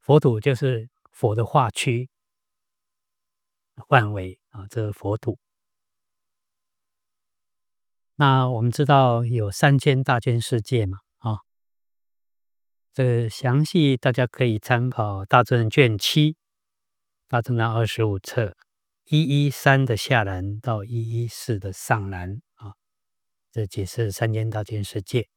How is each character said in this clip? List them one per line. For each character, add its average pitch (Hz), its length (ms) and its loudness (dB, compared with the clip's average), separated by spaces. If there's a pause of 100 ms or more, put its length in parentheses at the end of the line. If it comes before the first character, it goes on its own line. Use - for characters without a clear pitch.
佛 147 180 4
土 120 220 2
就 139 140 0
是 120 340 -4 (220)
佛 107 240 -2
的 113 100 0
化 127 260 0
区 123 380 -4 (1800)
范 107 280 4
围 95 340 -10
啊， 101 220 -18
这 110 160 -4
是 104 60 -6
佛 104 260 -4
土。 - 200 -6 (2750)
那 131 340 4
我 117 140 -2
们 120 80 2
知 139 160 -2
道 127 400 4
有 113 240 -2
三 143 280 2
千 135 240 2
大 127 160 0
千 117 220 0
世 117 200 -2
界 110 260 -2
嘛， 95 140 -8 (180)
啊， 110 200 -6 (1500)
这 135 100 -2
个 117 280 2
详 139 340 0
细 147 320 2
大 127 160 0
家 123 140 2
可 - 180 -2
以 110 140 0
参 123 320 0
考 101 340 -4
大 123 180 6
正 113 280 2
卷 120 260 4
七， 151 400 0 (880)
大 120 140 0
正 120 160 -4
章 113 180 0
二 113 120 0
十 110 180 -2
五 101 140 -2
册 - 380 -6 (500)
一 143 400 2
一 139 40 0
三 135 360 2
的 117 100 0
下 117 260 0
栏 98 380 -6
到 110 240 -4
一 117 400 -6
一 - 20 -6
四 110 320 -6
的 95 140 -10
上 101 380 -2
栏 95 320 -10 (140)
啊， 101 180 -18 (760)
这 107 160 -6
解 95 200 -8
释 110 260 -4
三 113 200 -2
千 110 180 -4
大 107 120 -6
千 104 220 -8
世 - 180 -8
界。 - 340 -4